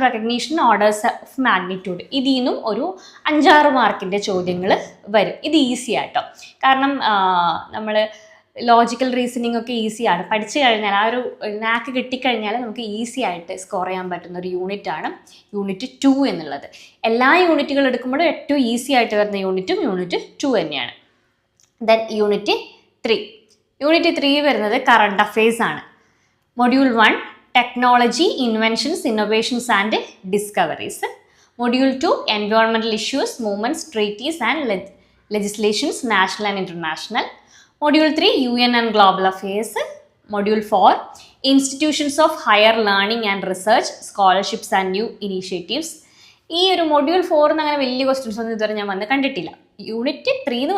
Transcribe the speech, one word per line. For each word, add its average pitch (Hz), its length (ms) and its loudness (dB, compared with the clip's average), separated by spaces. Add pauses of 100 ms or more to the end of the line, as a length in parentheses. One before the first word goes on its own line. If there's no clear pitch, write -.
recognition, 240 500 -2 (140)
orders 208 280 4 (120)
of - 200 -10 (140)
magnitude. 185 560 -2 (180)
ഇതിൽ 262 200 2
നിന്നും 269 180 0 (140)
ഒരു 226 160 -2 (440)
അഞ്ചാറ് 302 460 6
മാർക്കിൻ്റെ 202 500 0
ചോദ്യങ്ങൾ 180 460 -2 (420)
വരും. 202 220 2 (120)
ഇത് 302 80 2 (120)
ഈസി 240 320 -4
ആട്ടോ, 143 220 -4 (420)
കാരണം, 269 280 4 (180)
ആ, - 20 2 (640)
നമ്മൾ 214 200 -4 (720)
ലോജിക്കൽ 240 400 4 (100)
റീസണിങ് 240 420 -2
ഒക്കെ 247 140 -6 (100)
ഈസിയാണ്. 214 460 0
പഠിച്ചു 208 320 -4
കഴിഞ്ഞാൽ 214 380 2
ആ - 100 2
ഒരു 247 100 -2 (440)
നാക്ക് 240 320 -2
കിട്ടിക്കഴിഞ്ഞാൽ 240 580 -2 (100)
നമുക്ക് 226 200 -8 (140)
ഈസി 233 300 -6
ആയിട്ട് 175 340 -8
സ്കോർ 185 260 -6
ചെയ്യാൻ 185 240 -6
പറ്റുന്ന 175 300 -10
ഒരു 185 140 -8
യൂണിറ്റാണ് 185 520 -6 (480)
യൂണിറ്റ് 196 320 -6 (160)
ടു 269 80 6 (180)
എന്നുള്ളത്. 156 360 -8 (440)
എല്ലാ 247 200 4 (160)
യൂണിറ്റുകൾ 285 440 2
എടുക്കുമ്പോഴും 254 420 0
ഏറ്റവും - 280 -2 (120)
ഈസി 240 260 -2
ആയിട്ട് 214 220 2
വരുന്ന 208 260 -2
യൂണിറ്റും 190 420 -2
യൂണിറ്റ് 180 320 -4 (220)
ടു 285 160 0
തന്നെയാണ്. 147 360 -4 (960)
Then 220 140 4 (180)
യൂണിറ്റ് 208 360 2 (500)
ത്രീ, 220 120 2 (680)
യൂണിറ്റ് 330 360 4
ത്രീ 277 120 2 (160)
വരുന്നത് 214 300 0 (120)
കറണ്ട് 208 380 4
അഫയേഴ്സ് 226 420 2
ആണ്. 147 120 -8 (800)
മൊഡ്യൂൾ 262 280 4 (120)
വൺ 233 120 6 (440)
Technology, 247 880 2
Inventions, 226 580 -2
Innovations 220 640 -2
and 214 240 2 (420)
Discoveries. 202 680 -4 (560)
Module 254 420 0
two, 453 280 0
Environmental 220 640 2
Issues, 269 480 -4
Movements, 214 500 -4
Treaties 220 500 -4
and 254 280 -2
Leg-, 190 240 -6 (380)
Legislations, 214 720 -2
National 202 460 0
and 202 80 -4
International. 170 640 -6 (580)
Module 302 360 4
three, 403 160 2 (100)
യു 240 80 -2 (140)
എൻ 240 140 2
and 226 160 0
Global 190 360 6
Affairs. 208 400 -6 (580)
Module 208 320 0
four, 214 300 4 (600)
Institutions 285 720 0
of 320 60 4 (160)
Higher 220 300 6 (120)
Learning 202 440 2
and 196 100 -4 (100)
Research, 214 360 2 (200)
Scholarships 196 680 2
and 190 180 0
New 226 120 -2 (200)
Initiatives. 190 600 -6 (680)
ഈ 359 40 2 (120)
ഒരു 349 100 0 (100)
module 302 380 2
four-ന്ന് 302 320 4
അങ്ങനെ 294 180 -2
വലിയ 254 280 -2
ക്വസ്റ്റ്യൻസ് 233 320 -4
ഒന്നും 226 140 -6
ഇതുവരെ 214 220 -2
ഞാൻ 202 140 -4
വന്ന് 196 200 -6
കണ്ടിട്ടില്ല. 269 380 -2 (400)
യൂണിറ്റ് 247 420 -4 (140)
ത്രീ-ന്ന് 277 320 -2